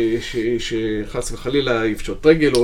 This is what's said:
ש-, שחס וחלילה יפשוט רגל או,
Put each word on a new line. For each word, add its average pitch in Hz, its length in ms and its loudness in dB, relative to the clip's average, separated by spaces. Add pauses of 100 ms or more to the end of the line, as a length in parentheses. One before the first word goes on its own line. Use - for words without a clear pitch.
(200)
ש-, - 160 -8 (220)
שחס 110 760 -4
וחלילה 123 540 0
יפשוט 107 400 -2
רגל 156 280 6
או, 120 100 6